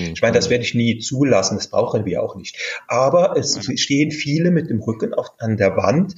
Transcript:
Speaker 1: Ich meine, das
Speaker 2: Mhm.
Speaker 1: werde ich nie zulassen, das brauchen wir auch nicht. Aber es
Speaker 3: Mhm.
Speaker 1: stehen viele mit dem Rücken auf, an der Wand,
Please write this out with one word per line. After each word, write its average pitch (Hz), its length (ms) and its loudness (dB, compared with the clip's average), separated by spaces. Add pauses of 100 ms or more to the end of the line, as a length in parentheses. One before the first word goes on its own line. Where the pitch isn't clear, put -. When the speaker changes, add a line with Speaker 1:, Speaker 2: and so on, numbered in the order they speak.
(140)
Speaker 1:
Ich - 80 -10
meine, 117 140 4
das 110 100 2
Speaker 2:
Mhm. 113 60 -2
Speaker 1:
werde 120 120 2
ich - 120 -4
nie 117 240 2
zulassen, 120 580 0
das - 120 -8
brauchen 110 360 0
wir 85 160 -2
auch - 140 -6
nicht. - 200 -14 (320)
Aber 139 480 2
es - 320 -2
Speaker 3:
Mhm. 120 100 -4
Speaker 1:
stehen 147 340 0
viele 165 400 0
mit 165 180 0
dem 107 140 -2
Rücken - 320 -4
auf, - 240 -4
an 110 180 -2
der 98 180 2
Wand, 156 420 2